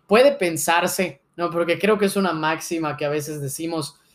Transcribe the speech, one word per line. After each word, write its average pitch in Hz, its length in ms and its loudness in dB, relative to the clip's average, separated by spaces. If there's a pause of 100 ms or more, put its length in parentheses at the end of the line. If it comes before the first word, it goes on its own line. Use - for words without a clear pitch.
puede 254 240 8
pensarse, 175 920 -2 (160)
¿no? 170 140 -2
Porque 170 260 0
creo 202 220 2
que 208 60 2
es 196 100 -2
una 190 180 0
máxima 156 640 -4
que 151 80 -4
a 143 40 -2
veces 151 320 -4
decimos, 160 540 -6 (200)